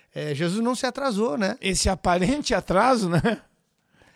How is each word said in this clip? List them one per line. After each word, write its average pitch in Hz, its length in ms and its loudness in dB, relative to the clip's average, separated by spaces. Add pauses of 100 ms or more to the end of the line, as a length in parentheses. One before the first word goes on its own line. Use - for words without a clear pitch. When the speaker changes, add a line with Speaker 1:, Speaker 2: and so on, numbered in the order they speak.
(140)
Speaker 1:
É, 147 220 -6
Jesus 175 260 -2
não 247 140 0
se - 100 -4
atrasou, 254 520 -2
né? 208 240 -2
Speaker 2:
Esse 190 280 -2
aparente 190 640 0
atraso, 196 560 2
né? 170 320 0 (760)